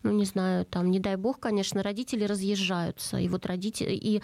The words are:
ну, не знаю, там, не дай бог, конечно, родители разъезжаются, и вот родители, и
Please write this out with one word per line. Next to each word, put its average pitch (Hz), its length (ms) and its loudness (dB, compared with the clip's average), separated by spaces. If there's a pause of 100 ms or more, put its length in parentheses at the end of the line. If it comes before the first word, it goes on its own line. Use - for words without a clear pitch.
ну, 208 80 2
не 208 140 4
знаю, 185 400 2
там, 180 260 2
не 190 80 4
дай 190 180 0
бог, 233 220 -2
конечно, 202 440 0
родители 208 400 -2
разъезжаются, 190 920 -2
и 180 100 2
вот 180 180 -2
родители, 185 480 -2
и 208 300 0